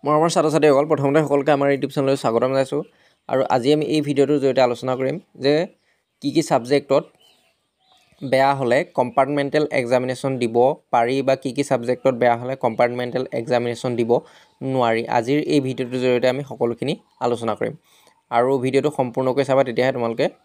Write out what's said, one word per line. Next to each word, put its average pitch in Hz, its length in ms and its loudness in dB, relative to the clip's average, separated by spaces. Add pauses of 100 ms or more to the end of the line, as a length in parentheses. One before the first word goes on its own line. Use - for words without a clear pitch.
মৰমৰ 151 300 2
ছাত্ৰ-ছাত্ৰীসকল, 151 560 4
প্ৰথমতে 143 340 2
সকলোকে 139 320 0
আমাৰ 139 160 2
YouTube 135 220 -2
চেনেললৈ 135 220 0
স্বাগতম 123 360 0
জনাইছোঁ। 135 300 -2 (460)
আৰু 131 140 0 (120)
আজি 127 180 0
আমি 151 140 0
এই 156 140 0
ভিডিঅ'টোৰ 143 420 0
জৰিয়তে 131 260 2
আলোচনা 120 280 -4
কৰিম 131 200 -4 (280)
যে 143 80 4 (720)
কি 143 80 -4
কি 156 120 0
ছাবজেক্টত 139 640 0 (1160)
বেয়া 135 340 2
হ'লে 131 240 2 (200)
কম্পাৰ্টমেণ্টেল 139 680 0 (160)
এক্সামিনেশ্যন 127 520 -2 (100)
দিব 113 140 -2 (340)
পাৰি 123 320 2
বা 135 200 2
কি 135 100 -6
কি 127 100 -4
ছাবজেক্টত 127 600 0
বেয়া 120 140 4
হ'লে 123 200 -6
কম্পাৰ্টমেণ্টেল 123 760 -2
এক্সামিনেশ্যন 120 640 -2
দিব 117 140 0 (520)
নোৱাৰি। 123 400 0 (160)
আজিৰ 127 200 0 (160)
এই 147 60 4
ভিডিঅ'টোৰ 127 440 -6
জৰিয়তে 127 240 2
আমি 131 220 -2
সকলোখিনি 120 440 -4 (260)
আলোচনা 117 340 -2
কৰিম। 110 200 -6 (560)
আৰু 120 280 2
ভিডিঅ'টো 131 400 0
সম্পূৰ্ণকৈ 131 460 -2
চাবা, 135 200 2
তেতিয়াহে 123 280 -2
তোমালোকে 117 340 -2 (180)